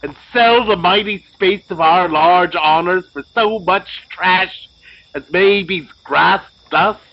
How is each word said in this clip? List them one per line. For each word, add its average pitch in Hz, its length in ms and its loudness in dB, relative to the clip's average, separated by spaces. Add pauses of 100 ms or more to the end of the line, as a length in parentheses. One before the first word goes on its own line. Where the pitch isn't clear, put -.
and 147 120 -14 (180)
sell 233 340 2
the 208 100 0
mighty 196 480 -2 (100)
space 196 360 -2
of 170 100 -10
our 170 280 2
large 170 480 2
honors 170 560 0
for 143 100 -12 (120)
so 220 260 -2
much 180 280 -2 (220)
trash 185 420 -2 (640)
as 143 160 -10
may 196 320 2
be 170 260 -8 (160)
grass 165 400 0 (260)
dust? 185 300 0 (120)